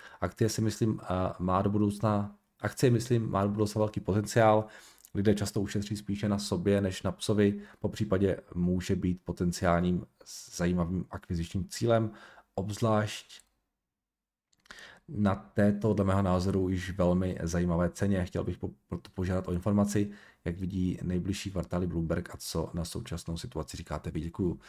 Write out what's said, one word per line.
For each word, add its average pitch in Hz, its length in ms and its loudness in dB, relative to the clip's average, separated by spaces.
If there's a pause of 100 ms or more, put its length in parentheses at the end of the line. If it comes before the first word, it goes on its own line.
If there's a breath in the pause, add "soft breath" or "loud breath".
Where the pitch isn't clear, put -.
(200 loud breath)
Aktie 107 280 0
si - 120 -2
myslím, 110 420 0
eh, 92 360 -2
má 90 240 2
do 101 80 2
budoucna, 104 640 0 (240)
akcie, 123 300 2
myslím, 113 400 2
má 95 120 2
do 104 60 2
budoucna 104 300 0
velký 107 220 0
potenciál. 107 640 4 (500 loud breath)
Lidé 101 200 4
často 101 260 -2
ušetří 101 360 -4
spíše 101 320 -4
na 101 100 2
sobě 101 420 2
než 95 220 -2
na 92 100 -2
psovi, 101 480 2 (200 loud breath)
popřípadě 98 600 0 (140)
může 90 420 0
být 90 280 -2
potenciálním 87 840 2 (460)
zajímavým 90 580 0
akvizičním 90 580 -6
cílem, 113 420 0 (440 loud breath)
obzvlášť 107 880 -2 (1700 loud breath)
na 104 260 2
této, 104 600 2
dle 98 100 2
mého 98 180 4
názoru, 92 460 2
již 92 220 -2
velmi 90 520 2
zajímavé 87 480 2
ceně. 98 340 0
Chtěl 90 200 -4
bych 87 140 -6
po-, - 120 -8 (180)
proto - 260 -10
požádat 92 340 -2
o 90 40 -2
informaci, 101 580 2 (340 loud breath)
jak 87 140 -4
vidí 92 440 -2
nejbližší 90 480 -4
kvartály 90 360 -2
Bloomberg 85 480 -2
a - 20 -16
co - 380 -6
na 82 100 -2
současnou - 520 -8
situaci - 400 -8
říkáte 80 340 -8
vy. 78 100 -6
Děkuju. 85 480 -4